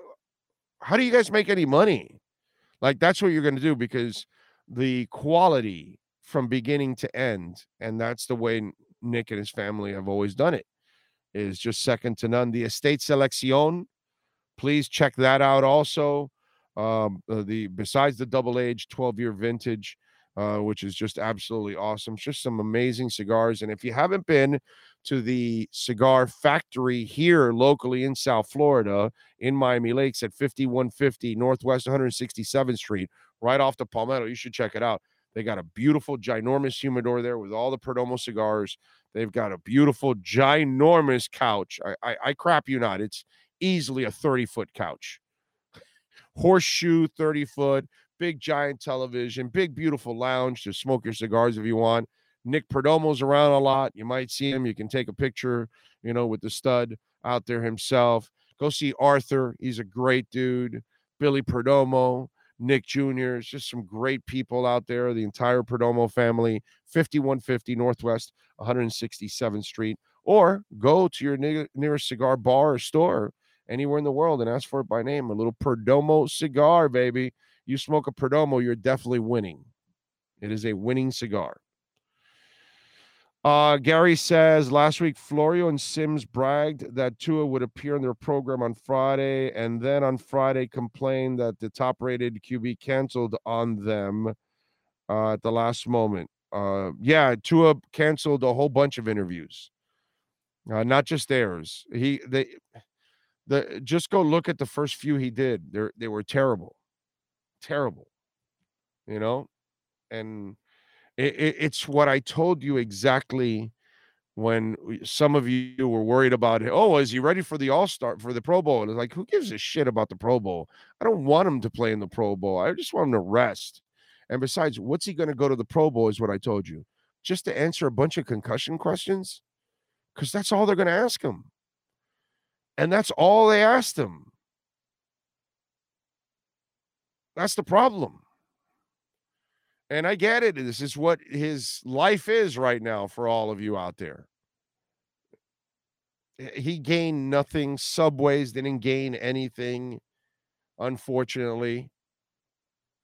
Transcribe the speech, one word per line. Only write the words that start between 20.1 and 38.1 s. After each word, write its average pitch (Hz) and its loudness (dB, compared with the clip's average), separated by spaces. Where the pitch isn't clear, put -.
uh, 104 -2
which 104 -4
is 98 -8
just 107 -6
absolutely 107 -6
awesome. 107 -6
It's 107 -14
just 143 -8
some 117 -4
amazing 117 -2
cigars. 113 0
And 110 -6
if 101 -12
you 117 -6
haven't 180 0
been 139 4
to 135 -2
the 117 -2
cigar 131 4
factory 127 0
here 151 6
locally 127 4
in 135 0
South 117 0
Florida, 117 4
in 135 0
Miami 123 2
Lakes 135 0
at 107 -6
fifty-one 131 -2
fifty 123 -2
Northwest 123 0
one 131 -2
hundred 131 0
sixty-seventh 123 -2
Street, 95 -6
right 127 2
off 135 0
the 127 -6
Palmetto, 120 -4
you 120 -8
should 120 -14
check 110 -4
it 107 -4
out. 113 -2
They 110 -6
got 107 -4
a 90 -8
beautiful, 139 -2
ginormous 123 -2
humidor 123 -2
there 120 -6
with 101 -12
all 117 -2
the 131 -4
Perdomo 123 -4